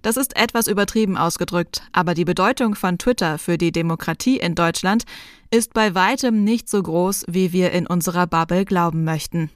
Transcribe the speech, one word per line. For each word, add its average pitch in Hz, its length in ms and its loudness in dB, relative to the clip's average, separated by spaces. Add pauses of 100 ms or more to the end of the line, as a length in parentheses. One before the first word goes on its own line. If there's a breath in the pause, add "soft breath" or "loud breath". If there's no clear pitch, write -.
Das 220 160 0
ist - 180 -4
etwas 233 320 0
übertrieben 202 480 0
ausgedrückt, 170 680 -2 (100)
aber 175 220 2
die 165 100 0
Bedeutung 208 480 2
von 180 240 -2
Twitter 175 400 0
für 170 220 -2
die 170 120 2
Demokratie 170 680 -2
in 170 160 -2
Deutschland 175 480 0 (480 loud breath)
ist 226 240 0
bei 214 180 2
weitem 214 500 2
nicht 220 260 0
so 202 120 0
groß, 180 460 0
wie 180 260 0
wir 180 180 2
in 175 140 0
unserer 175 400 0
Bubble 175 400 0
glauben 170 380 0
möchten. 160 520 -2